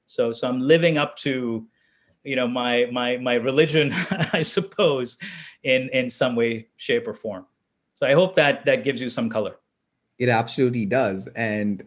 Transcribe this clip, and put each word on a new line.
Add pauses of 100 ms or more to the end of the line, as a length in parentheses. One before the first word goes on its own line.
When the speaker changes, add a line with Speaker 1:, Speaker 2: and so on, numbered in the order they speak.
Speaker 1:
So,
so
I'm
living
up
to, (600)
you
know,
my,
my,
my
religion,
<laughs>
I
suppose, (440)
in,
in
some
way, (120)
shape,
or
form. (480)
So
I
hope
that
that
gives
you
some
color. (640)
Speaker 2:
It
absolutely
does.
And